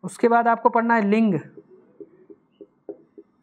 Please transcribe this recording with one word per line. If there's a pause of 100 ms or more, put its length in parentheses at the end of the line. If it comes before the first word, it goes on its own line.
उसके
बाद
आपको
पढ़ना
है
लिंग, (2000)